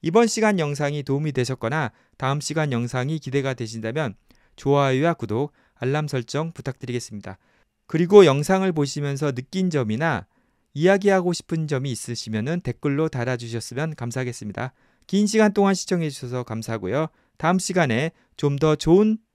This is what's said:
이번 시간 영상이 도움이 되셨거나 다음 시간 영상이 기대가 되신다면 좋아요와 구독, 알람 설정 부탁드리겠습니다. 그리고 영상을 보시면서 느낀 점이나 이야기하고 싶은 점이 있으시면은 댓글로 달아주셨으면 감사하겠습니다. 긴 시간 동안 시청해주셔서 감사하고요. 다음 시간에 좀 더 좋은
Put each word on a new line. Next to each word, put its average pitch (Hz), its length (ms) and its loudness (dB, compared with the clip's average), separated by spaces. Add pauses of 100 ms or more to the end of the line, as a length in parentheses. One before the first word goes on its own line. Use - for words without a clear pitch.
이번 214 260 4
시간 214 320 2
영상이 147 440 -2
도움이 143 280 -2
되셨거나 127 600 -2 (260)
다음 135 240 -2
시간 151 300 -2
영상이 123 480 -2
기대가 135 340 -2
되신다면 113 640 -6 (400)
좋아요와 139 600 2
구독, 113 360 -4 (240)
알람 143 320 -2
설정 143 460 -6
부탁드리겠습니다. 117 840 -10 (500)
그리고 175 380 8
영상을 185 460 2
보시면서 143 600 -2
느낀 180 380 -4
점이나 120 580 -2 (460)
이야기하고 185 600 2
싶은 160 340 -4
점이 135 240 -2
있으시면은 117 720 -4
댓글로 147 480 -2
달아주셨으면 120 840 -6
감사하겠습니다. 120 760 -6 (340)
긴 202 200 2
시간 214 260 4
동안 196 200 4
시청해주셔서 139 680 -4
감사하고요. 113 640 -4 (300)
다음 180 220 2
시간에 160 520 0 (260)
좀 143 200 0
더 156 180 4
좋은 208 420 4 (180)